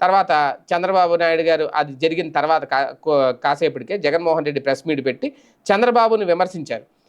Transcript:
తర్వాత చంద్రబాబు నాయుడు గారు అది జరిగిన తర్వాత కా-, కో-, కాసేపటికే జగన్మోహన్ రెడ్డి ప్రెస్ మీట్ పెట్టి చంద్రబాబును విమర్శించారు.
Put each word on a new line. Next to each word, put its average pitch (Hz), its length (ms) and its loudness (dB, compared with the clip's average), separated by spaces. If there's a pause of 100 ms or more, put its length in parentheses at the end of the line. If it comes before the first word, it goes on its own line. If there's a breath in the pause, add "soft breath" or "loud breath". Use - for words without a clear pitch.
తర్వాత 180 560 2 (180)
చంద్రబాబు 180 400 2
నాయుడు 165 280 2
గారు 160 320 0
అది 147 200 -2
జరిగిన 160 360 -2
తర్వాత 151 340 0
కా-, 135 380 -2
కో-, 139 280 2 (140)
కాసేపటికే 147 540 -2
జగన్మోహన్ 160 460 0
రెడ్డి 143 160 -4
ప్రెస్ 139 260 -4
మీట్ 143 180 -2
పెట్టి 135 280 -4 (420 soft breath)
చంద్రబాబును 226 520 2
విమర్శించారు. 170 560 -2 (260)